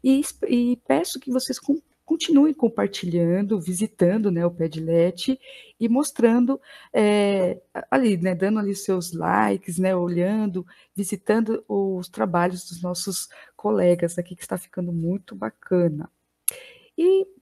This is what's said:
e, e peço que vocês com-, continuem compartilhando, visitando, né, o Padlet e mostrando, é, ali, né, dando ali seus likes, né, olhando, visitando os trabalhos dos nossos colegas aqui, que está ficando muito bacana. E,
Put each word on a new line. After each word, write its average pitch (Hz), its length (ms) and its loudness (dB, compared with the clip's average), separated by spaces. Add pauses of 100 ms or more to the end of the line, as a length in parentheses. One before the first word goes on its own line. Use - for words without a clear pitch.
e, 269 180 4 (280)
e 240 280 0 (120)
peço 277 320 -2
que 262 100 -10
vocês 254 300 -2
com-, 285 200 -2 (260)
continuem 302 480 4
compartilhando, 190 1040 0
visitando, 202 680 0
né, 170 160 0
o 175 40 0
Padlet 170 880 0 (400)
e 233 80 -2
mostrando, 240 720 2 (320)
é, 202 680 2 (300)
ali, 240 260 4
né, 180 180 0
dando 196 240 0
ali 202 160 -2
seus 180 380 -4
likes, 180 680 0
né, 185 160 0
olhando, 180 720 -2 (300)
visitando 220 720 -2
os 190 400 -2
trabalhos 180 580 -2
dos 170 140 -14
nossos 180 480 -6 (260)
colegas 175 640 0
aqui, 175 160 -8
que - 80 -18
está - 140 -6
ficando 175 340 -8
muito 170 440 -4
bacana. 180 760 -2 (880)
E, 381 280 4 (160)